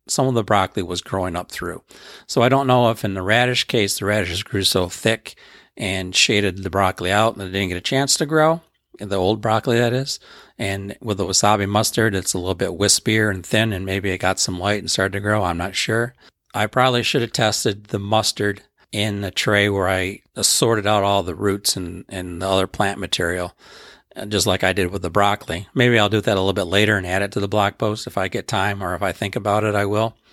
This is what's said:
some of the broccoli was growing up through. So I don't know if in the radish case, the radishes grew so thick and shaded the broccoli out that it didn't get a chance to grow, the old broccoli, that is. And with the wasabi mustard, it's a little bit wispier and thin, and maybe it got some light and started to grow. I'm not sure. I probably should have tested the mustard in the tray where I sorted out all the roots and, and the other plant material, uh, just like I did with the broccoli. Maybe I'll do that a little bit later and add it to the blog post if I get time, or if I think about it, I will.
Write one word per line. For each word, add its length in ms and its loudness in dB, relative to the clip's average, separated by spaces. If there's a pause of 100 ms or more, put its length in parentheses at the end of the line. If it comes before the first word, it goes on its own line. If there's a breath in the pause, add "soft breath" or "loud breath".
some 200 0
of 60 0
the 100 0
broccoli 400 0
was 180 -6
growing 340 -4
up 160 -8
through. 300 -8 (460 loud breath)
So 140 0
I 80 6
don't 180 2
know 240 4
if 120 -6
in 120 -2
the 60 -4
radish 440 2
case, 320 0
the 80 -6
radishes 380 -2
grew 200 -2
so 240 2
thick 480 -2 (400 loud breath)
and 400 -4
shaded 480 2
the 60 -4
broccoli 420 2
out 260 2
that 100 -10
it 40 -10
didn't 180 -2
get 80 -4
a 40 -6
chance 360 0
to 80 0
grow, 360 2 (380)
the 160 -4
old 260 2
broccoli, 380 2
that 140 2
is. 260 -4 (400 loud breath)
And 420 -6
with 160 -2
the 80 0
wasabi 420 2
mustard, 460 2
it's 200 -2
a 40 -2
little 160 -2
bit 240 -2
wispier 540 2
and 140 -6
thin, 280 2
and 120 -4
maybe 260 -2
it 80 -2
got 200 0
some 200 -2
light 200 0
and 120 -6
started 220 0
to 80 -4
grow. 220 2
I'm 140 0
not 180 -6
sure. 380 -2 (400 soft breath)
I 140 0
probably 340 2
should 200 0
have 100 -4
tested 540 0
the 120 -6
mustard 640 0 (300 soft breath)
in 300 -2
the 100 -6
tray 360 2
where 220 0
I 300 -2 (200)
sorted 460 2
out 160 4
all 220 2
the 100 -6
roots 420 -2
and, 320 -8
and 320 -8
the 80 -4
other 200 2
plant 320 -2
material, 580 -4 (580 loud breath)
uh, 120 -10
just 180 0
like 180 2
I 80 4
did 200 0
with 100 -6
the 80 -4
broccoli. 640 0
Maybe 240 4
I'll 120 4
do 120 2
that 160 0
a 20 2
little 140 2
bit 120 0
later 300 4
and 120 -2
add 160 0
it 80 -4
to 80 -4
the 80 -2
blog 320 0
post 260 -4
if 140 -6
I 80 -2
get 200 -6
time, 360 -2
or 100 -4
if 80 -4
I 100 0
think 240 -6
about 280 0
it, 100 0
I 140 0
will. 280 0 (180)